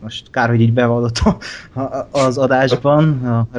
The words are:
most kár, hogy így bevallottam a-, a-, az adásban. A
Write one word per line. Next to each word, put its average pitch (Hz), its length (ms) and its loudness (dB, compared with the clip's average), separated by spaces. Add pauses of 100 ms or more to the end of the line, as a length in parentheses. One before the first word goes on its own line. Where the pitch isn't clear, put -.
most - 300 -14
kár, 120 180 0
hogy 117 120 2
így 113 120 4
bevallottam 120 640 0 (360)
a-, 127 60 -8
a-, 135 320 -8
az 131 260 0
adásban. 135 880 2
A 117 220 0 (120)